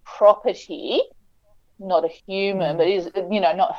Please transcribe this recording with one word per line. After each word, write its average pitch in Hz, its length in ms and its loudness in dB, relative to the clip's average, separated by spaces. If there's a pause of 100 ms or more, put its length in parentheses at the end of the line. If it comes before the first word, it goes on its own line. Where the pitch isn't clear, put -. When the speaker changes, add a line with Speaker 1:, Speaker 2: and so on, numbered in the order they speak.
Speaker 1:
property, - 1000 2 (760)
not 185 260 0
a 165 40 0
human, 190 680 -4
Speaker 2:
Mm. - 40 -8
Speaker 1:
but 165 80 2
is, 180 240 -2 (180)
you 208 100 -2
know, 170 140 2
not 190 260 0